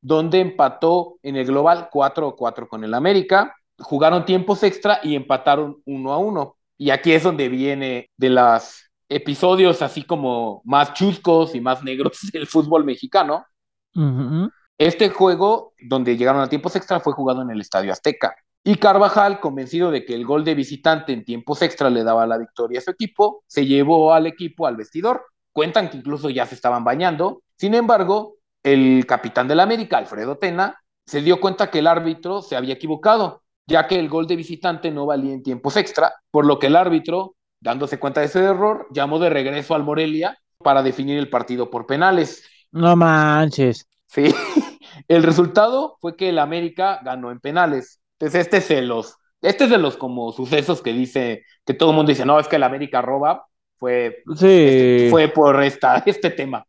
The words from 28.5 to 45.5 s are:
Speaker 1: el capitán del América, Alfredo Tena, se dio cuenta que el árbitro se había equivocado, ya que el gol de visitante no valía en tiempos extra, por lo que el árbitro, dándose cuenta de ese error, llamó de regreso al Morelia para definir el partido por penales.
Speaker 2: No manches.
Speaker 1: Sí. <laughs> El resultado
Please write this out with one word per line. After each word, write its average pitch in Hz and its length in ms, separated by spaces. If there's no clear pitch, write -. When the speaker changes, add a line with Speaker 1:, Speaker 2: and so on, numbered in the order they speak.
Speaker 1:
el 131 420
capitán 123 420
del 156 120
América, 202 400
Alfredo 110 380
Tena, 185 440
se 143 160
dio 170 180
cuenta 190 300
que 160 100
el 151 80
árbitro 170 540
se - 140
había 127 180
equivocado, 165 680
ya 160 200
que 185 120
el 156 100
gol 160 180
de 170 100
visitante 165 540
no 143 140
valía 139 280
en 131 100
tiempos 135 340
extra, - 360
por 147 140
lo 147 120
que 139 100
el 151 100
árbitro, 180 580
dándose 135 400
cuenta 143 220
de 147 60
ese 185 120
error, 196 520
llamó 143 280
de 175 100
regreso 143 460
al 151 80
Morelia 156 540
para 139 240
definir 135 360
el 143 120
partido 123 400
por 117 160
penales. 170 580
Speaker 2:
No 170 240
manches. 151 920
Speaker 1:
Sí. - 160
<laughs> - 840
El 170 160
resultado 202 760